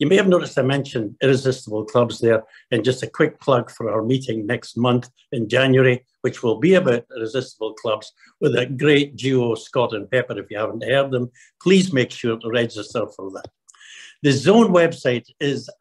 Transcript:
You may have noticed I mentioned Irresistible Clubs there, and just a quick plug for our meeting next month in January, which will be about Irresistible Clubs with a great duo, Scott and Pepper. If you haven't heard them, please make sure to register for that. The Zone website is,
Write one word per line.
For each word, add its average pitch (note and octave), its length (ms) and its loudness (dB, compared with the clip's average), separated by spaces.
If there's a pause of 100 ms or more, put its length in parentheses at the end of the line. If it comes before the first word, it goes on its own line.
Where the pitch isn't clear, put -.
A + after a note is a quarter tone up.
You D3 60 0
may F#3+ 100 4
have G3+ 120 4
noticed D#3+ 300 2
I C3 40 2
mentioned B2+ 580 -4
Irresistible B2+ 640 0
Clubs A#2+ 360 0
there, A2+ 240 2 (260)
and A#2 140 0
just B2+ 180 -2
a A2+ 80 -8
quick - 300 -2
plug B2 300 0
for A2+ 200 -8
our G#2+ 120 -2
meeting A#2 440 -2
next A2+ 300 -6
month B2 340 0 (220)
in A2+ 160 -4
January, B2+ 560 2 (180)
which - 200 -6
will A2 160 0
be F3 160 4
about B2 300 2 (100)
Irresistible A2+ 600 -8
Clubs G#2+ 380 -6 (280)
with B2+ 160 0
a B2 80 0
great C#3+ 520 2
duo, A#2+ 380 0
Scott A#2 380 -4
and G2 180 -8
Pepper. A#2+ 280 -2
If F#2+ 120 -10
you G#2 80 -8
haven't A2 260 -6
heard C3+ 260 0
them, B2 200 -4 (300)
please F#3 320 4
make B2+ 200 0
sure A2+ 260 -4
to A#2 100 -12
register A2+ 600 -4
for F#2+ 240 -14
that. - 180 -16 (720)
The C#3+ 100 4
Zone G3 400 6
website E3 540 2 (140)
is, C#3+ 280 -4 (120)